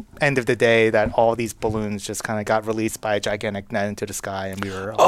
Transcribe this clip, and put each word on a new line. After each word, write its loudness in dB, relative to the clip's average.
end 2
of 0
the 2
day 6
that 2
all 4
these -4
balloons -4
just -8
kinda -4
got 0
released -2
by 0
a 0
gigantic -4
net -2
into -6
the -10
sky, -6
and -8
we -6
were -6
all -4